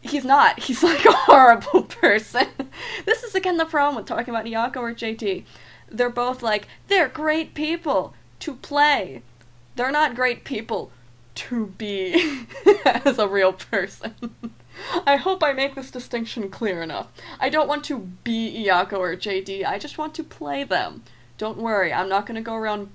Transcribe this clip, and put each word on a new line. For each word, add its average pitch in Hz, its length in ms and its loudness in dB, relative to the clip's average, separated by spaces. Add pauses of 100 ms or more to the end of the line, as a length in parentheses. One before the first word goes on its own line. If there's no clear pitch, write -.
He's 285 220 -6
not. 262 360 4
He's, - 220 -2
like, 330 220 2
a 440 80 10
horrible 262 680 8
<laughs> - 180 -10
person. 226 460 2 (600)
This - 180 0
is, 453 100 -12
again, 370 220 0
the 320 80 0
problem 294 320 0
with 196 100 -8
talking 240 260 -6
about 226 140 -4
Iago 233 340 -4
or 233 120 -6
J 226 220 -6
D. 202 300 -4 (460)
They're 247 200 0
both, 247 320 -4
like, 214 260 -2 (180)
they're 370 220 2
great 311 460 -4
people 302 600 -2 (260)
to 269 140 -6
play. 262 680 0 (520)
They're 254 160 -2
not 294 240 2
great 247 300 -2
people 220 480 -6 (420)
to 226 320 -4
be 220 800 -2 (200)
<laughs> 403 180 6
as 240 340 2
a 208 100 2
real 190 240 4
person. - 640 -6 (520)
<laughs> - 400 -6
I 285 100 6
hope 381 260 0
I 294 100 2
make 269 220 -2
this 262 160 -12
distinction 233 600 -8
clear 190 320 -4
enough. 151 300 -8 (260)
I 262 100 0
don't 302 200 0
want 294 160 -2
to 277 140 -6 (260)
be 226 420 -4
Iyako 190 320 2
or 180 180 -2
J 190 240 -4
D, 196 240 -8
I 165 140 -4
just - 200 -14
want 302 160 -8
to 311 100 -8
play 285 400 -8
them. 120 380 -4 (360)
Don't 214 200 -8
worry, 208 340 0
I'm 180 160 -2
not 202 180 -2
gonna 226 160 -8
go 226 120 -8
around 208 400 -6